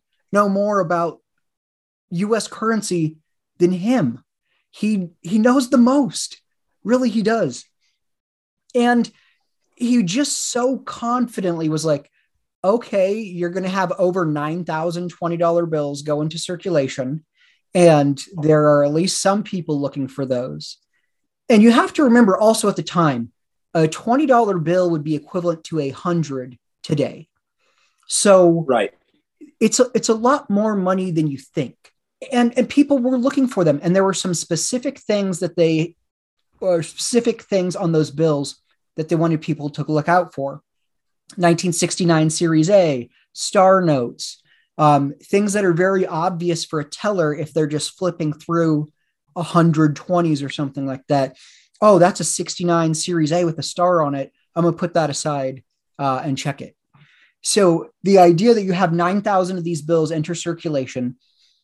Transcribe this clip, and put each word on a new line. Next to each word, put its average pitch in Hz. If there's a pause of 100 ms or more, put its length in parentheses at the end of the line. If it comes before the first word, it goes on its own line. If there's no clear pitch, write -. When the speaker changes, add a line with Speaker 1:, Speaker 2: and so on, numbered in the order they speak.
(320)
Speaker 1:
know 202
more 202
about 170 (880)
U 208
S 202
currency 180 (420)
than 175
him? 180 (480)
He, 202 (120)
he 185
knows 247
the 277
most. 247 (440)
Really, 247
he 214
does. 196 (1120)
And 240 (640)
he 240
just 220
so 247
confidently 226
was 156
like, 147 (520)
"Okay, 202
you're 175
gonna 185
have 185
over 180
nine 156
thousand 170
twenty 170
dollar 170
bills 143
go 147
into 160
circulation, 156 (500)
and 147 (200)
there 151
are 147
at 147
least 170
some 196
people 156
looking 135
for 135
those." 127 (680)
And 214
you 233
have 339
to 311
remember 226
also 220
at 196
the 170
time, 139 (440)
a 160
twenty 240
dollar 233
bill 175
would 156
be 156
equivalent 170
to 160
a 139
hundred 139 (240)
today. 151 (800)
So 175
Speaker 2:
Right. 117 (680)
Speaker 1:
it's 220
a, 254
it's -
a 226
lot 240
more 208
money 185
than 156
you 135
think. - (560)
And, 240
and 247
people 285
were 254
looking 269
for 202
them. 143
And 175
there 190
were 190
some 185
specific 247
things 196
that 175
they, 160 (640)
or 180
specific 233
things 180
on 180
those 156
bills 143 (340)
that 156
they 170
wanted 160
people 147
to 147
look 151
out 170
for. 139 (720)
Nineteen 175
sixty-nine 165
Series 160
A, 156 (240)
star 190
notes, 143 (380)
um, 143 (100)
things 202
that 202
are 180
very 185
obvious 170
for 156
a 147
teller 175
if 151
they're 156
just 147
flipping 170
through 156 (420)
a 180
hundred 156
twenties 165
or 135
something 139
like 131
that. 135 (440)
"Oh, 208
that's 180
a 170
sixty-nine 170
Series 156
A 180
with 160
a 143
star 175
on 143
it. 139 (220)
I'm 170
gonna 170
put 175
that 156
aside, 135 (340)
uh, 135
and 135
check -
it." - (640)
So 175 (140)
the 196
idea 180
that 214
you 190
have 175
nine 175
thousand 190
of 165
these 165
bills 160
enter 165
circulation, 139 (480)